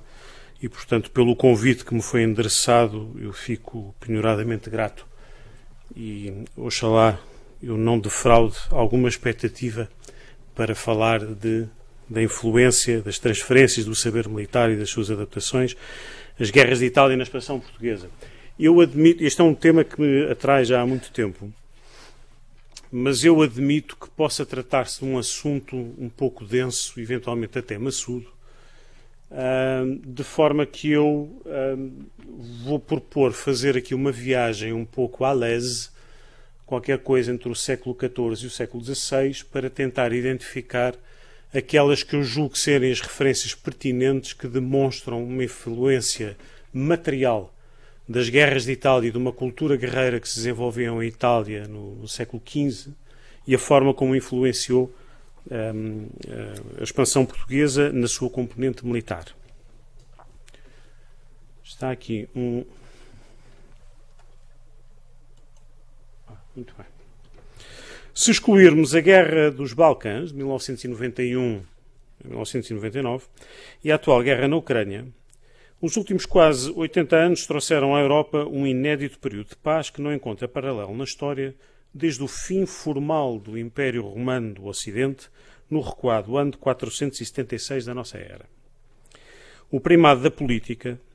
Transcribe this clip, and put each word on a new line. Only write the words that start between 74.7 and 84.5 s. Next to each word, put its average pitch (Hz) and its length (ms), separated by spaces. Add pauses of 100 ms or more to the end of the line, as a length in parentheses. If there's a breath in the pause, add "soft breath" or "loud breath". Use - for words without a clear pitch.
os 165 160
últimos 196 300
quase 147 480
oitenta 165 400
anos 170 320
trouxeram 143 480
à 143 60
Europa 147 440
um 139 220
inédito 139 500
período 104 320
de - 60
paz 156 340
que - 120
não 147 120
encontra 120 340
paralelo 113 480
na 131 100
história, 135 500 (380 soft breath)
desde 143 280
o 139 60
fim 190 380
formal 143 760
do 107 180
Império 117 460
Romano 113 500